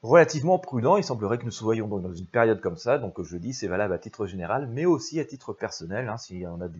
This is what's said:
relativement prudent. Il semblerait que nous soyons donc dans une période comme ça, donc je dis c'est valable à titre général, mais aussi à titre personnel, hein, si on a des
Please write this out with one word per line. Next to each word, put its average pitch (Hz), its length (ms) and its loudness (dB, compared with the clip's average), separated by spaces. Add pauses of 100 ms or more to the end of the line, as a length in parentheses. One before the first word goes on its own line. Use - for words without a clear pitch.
relativement 160 580 6
prudent. 131 360 2
Il 208 80 2
semblerait 110 360 -2
que 117 40 -10
nous 117 80 -6
soyons 110 380 0
donc 98 140 -4
dans 90 100 -6
une 87 120 -10
période 113 360 4
comme 85 160 -4
ça, 135 220 0
donc 101 220 -8
je 85 140 -8
dis 101 180 -8
c'est 110 140 -6
valable 95 260 0
à 101 60 -2
titre 104 280 -8
général, 95 400 -4
mais 127 180 -4
aussi 160 340 0
à 143 60 -2
titre - 260 -14
personnel, 104 560 -6
hein, 107 80 -6
si 90 320 -10
on 85 140 -10
a 90 80 -8
des 80 100 -14